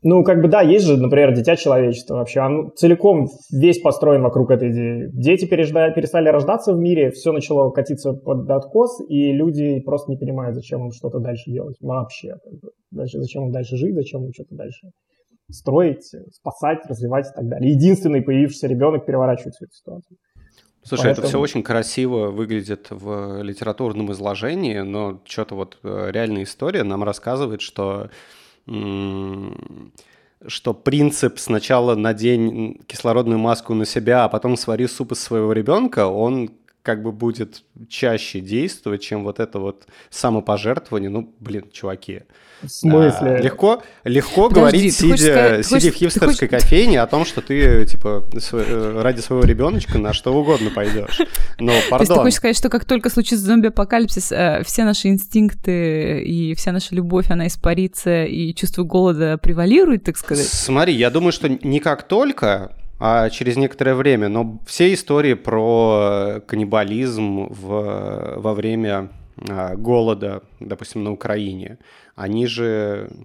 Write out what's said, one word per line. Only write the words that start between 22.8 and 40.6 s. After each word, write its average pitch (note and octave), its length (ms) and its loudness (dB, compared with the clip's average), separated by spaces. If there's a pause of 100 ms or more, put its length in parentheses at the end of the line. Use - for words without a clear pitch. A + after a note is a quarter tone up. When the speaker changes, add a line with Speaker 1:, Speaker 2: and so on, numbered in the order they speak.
Speaker 2:
в G2+ 540 -10
литературном G#2 680 -6
изложении, G#2 680 -6
но G2 460 -8
че-то - 280 -10
вот, G2 300 -12
э, G2 280 -8
реальная G#2+ 320 -4
история D#3+ 400 -6
нам G2 200 -4
рассказывает, A2+ 580 -6
что, G2+ 480 -8 (580)
м, G2 1200 -10 (560)
что - 260 -6
принцип C#3+ 680 0
«сначала A#2+ 560 0
надень A2+ 920 -2
кислородную A2+ 520 0
маску A#2 340 -2
на A2 120 0
себя, A#2+ 400 0
а A2 40 -2
потом A#2+ 280 -2
свари A#2 300 -4
суп - 240 -8
из A#2+ 100 -8
своего A2 320 -2
ребенка», A2+ 540 0
он A2+ 440 -2 (320)
как G#2+ 200 -4
бы A2+ 80 -6
будет A2 500 -6 (280)
чаще A2+ 500 -4
действовать, G#2 640 -6
чем G#2 200 -8
вот G2+ 160 -8
это A2 200 -6
вот G2 240 -10 (260)
самопожертвование. G#2+ 1040 -4